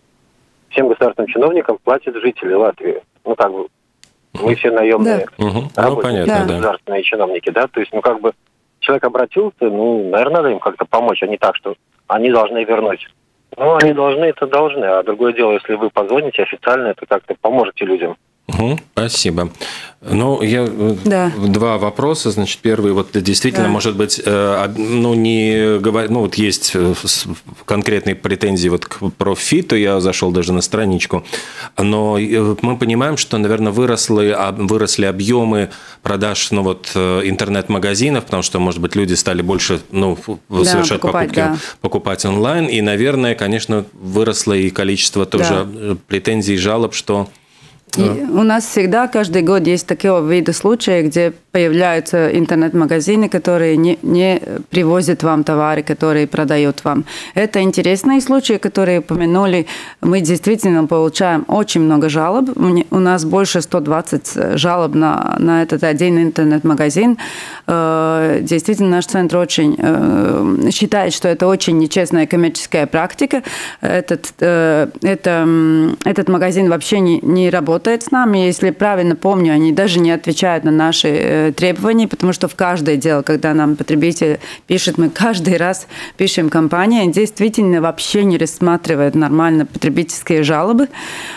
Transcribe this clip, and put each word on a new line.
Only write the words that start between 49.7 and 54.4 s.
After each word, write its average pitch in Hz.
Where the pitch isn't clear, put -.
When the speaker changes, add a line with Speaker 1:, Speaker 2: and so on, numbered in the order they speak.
Speaker 2:
такого 180
вида 170
случаи, 196
где 160
появляются 170
интернет-магазины, 165
которые 165
не, 165
не 180